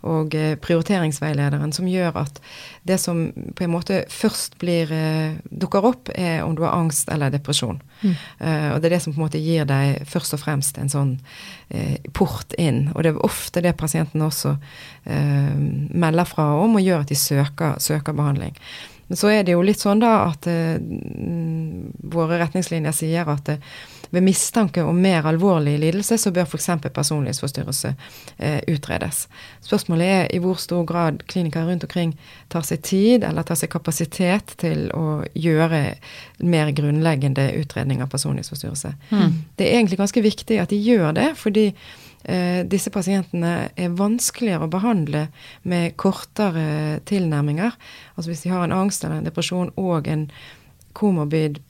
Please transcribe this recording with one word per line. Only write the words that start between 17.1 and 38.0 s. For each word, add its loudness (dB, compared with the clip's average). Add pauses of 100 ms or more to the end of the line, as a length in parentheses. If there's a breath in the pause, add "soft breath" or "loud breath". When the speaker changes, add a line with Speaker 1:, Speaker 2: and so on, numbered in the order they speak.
Speaker 1:
søker, 0
søker -2
behandling. -2 (540 loud breath)
Men -4
så 4
er 6
det 4
jo 6
litt 4
sånn 4
da 6
at, -6
eh, 0
mm, -6 (160)
våre 0
retningslinjer -2
sier 0
at, -2
eh, 0 (560 loud breath)
ved 4
mistanke 2
om 2
mer 4
alvorlig 2
lidelse, 0
så 0
bør 2
for -8
eksempel -2
personlighetsforstyrrelse, -2 (440 loud breath)
eh, -2
utredes. -2 (380 loud breath)
Spørsmålet 0
er 2
i 0
hvor 0
stor -2
grad 0
klinikere -2
rundt -2
omkring -2 (360 loud breath)
tar -2
seg -4
tid, 4
eller -2
tar -2
seg -4
kapasitet -2
til -2
å -2
gjøre 2 (460 loud breath)
mer 2
grunnleggende 2 (120)
utredning -2